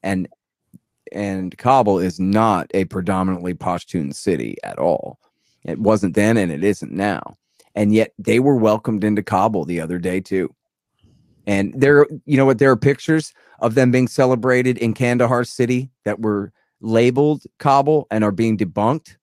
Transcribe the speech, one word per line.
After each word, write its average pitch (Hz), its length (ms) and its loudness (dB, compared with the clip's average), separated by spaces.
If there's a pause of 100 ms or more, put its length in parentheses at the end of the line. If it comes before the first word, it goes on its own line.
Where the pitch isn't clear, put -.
And, 92 260 -4 (840)
and 95 460 -8
Kabul 120 400 2
is 90 200 -4
not 101 560 0
a 95 120 0
predominantly 92 680 -4
Pashtun 85 600 -6
city 60 500 -4
at 50 140 -12
all. 73 400 -4 (460)
It 82 140 -8
wasn't 101 360 0
then, 110 220 2
and 95 140 0
it 76 140 -6
isn't 101 280 -2
now. 95 440 -6 (380)
And 104 200 2
yet 110 240 2
they 107 220 0
were 135 160 4
welcomed 110 480 0
into 107 180 0
Kabul 98 420 0
the 85 160 -6
other 82 180 -6
day, 90 220 -4
too. 92 340 -4 (920)
And 101 280 -2
there, 143 320 6 (180)
you 151 120 0
know 135 100 4
what, 131 120 2
there 135 120 4
are 127 60 4
pictures 151 560 0 (280)
of 113 140 -2
them 127 160 4
being 127 180 2
celebrated 127 680 2
in 113 160 -2
Kandahar 123 500 0
city 127 460 -2 (140)
that 101 160 -4
were 104 320 -4 (280)
labeled 123 640 2 (140)
Kabul 139 520 2
and 107 140 0
are 104 80 0
being 110 240 0
debunked 107 680 -2